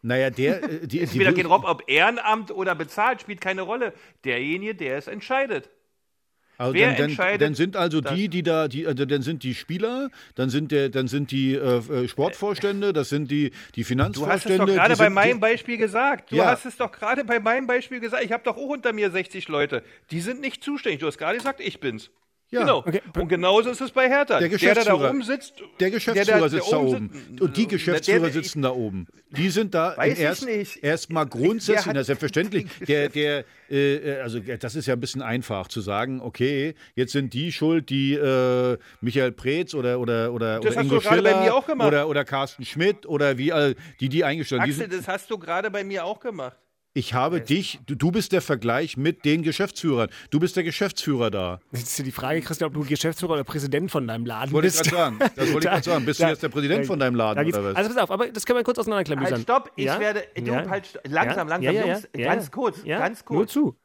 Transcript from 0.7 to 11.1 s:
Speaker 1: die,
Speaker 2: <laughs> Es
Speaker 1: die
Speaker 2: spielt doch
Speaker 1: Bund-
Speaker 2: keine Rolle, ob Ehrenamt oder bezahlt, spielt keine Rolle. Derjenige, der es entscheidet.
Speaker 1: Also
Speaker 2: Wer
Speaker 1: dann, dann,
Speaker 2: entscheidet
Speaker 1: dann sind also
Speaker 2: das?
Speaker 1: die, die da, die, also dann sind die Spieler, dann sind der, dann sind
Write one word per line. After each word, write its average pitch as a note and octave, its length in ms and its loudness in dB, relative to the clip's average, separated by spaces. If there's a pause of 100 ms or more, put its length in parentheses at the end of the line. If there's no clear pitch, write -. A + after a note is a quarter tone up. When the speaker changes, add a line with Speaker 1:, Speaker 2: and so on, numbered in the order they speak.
Speaker 1:
die, F3 140 -2
Speaker 2:
<laughs> - 0 -
Es E3 100 -2
Speaker 1:
die - 100 -2
Speaker 2:
spielt F#3+ 80 6
doch F#3 40 4
Speaker 1:
Bund- F3+ 40 4
Speaker 2:
keine F3+ 120 0
Rolle, F3 200 6
ob E3+ 200 -2
Ehrenamt G#3+ 640 2
oder F#3+ 240 -2
bezahlt, G#3 440 -2
spielt G3+ 200 -12
keine F#3+ 220 -4
Rolle. A3 300 -4 (320)
Derjenige, D3+ 520 -2
der C#3+ 220 -4
es C#3+ 100 -10
entscheidet. A3 640 -4 (880)
Speaker 1:
Also B2+ 160 0
Speaker 2:
Wer G#3+ 140 6
Speaker 1:
dann, - 80 2
dann, D3 140 2
Speaker 2:
entscheidet F3+ 320 2
Speaker 1:
dann D3+ 120 2
sind F3+ 220 0
also E3 240 0
Speaker 2:
das? C#3+ 140 -4
Speaker 1:
die, G3 140 0
die F3 160 -2
da, D#3+ 240 2
die, C#3 180 -6
also C#3 180 0
dann C#3 180 0
sind D3 200 -4
die B2+ 120 -4
Spieler, A#3+ 560 -4 (260)
dann C3 140 0
sind C#3+ 200 -2
der, C#3 200 2
dann C3 180 -2
sind C#3 240 -2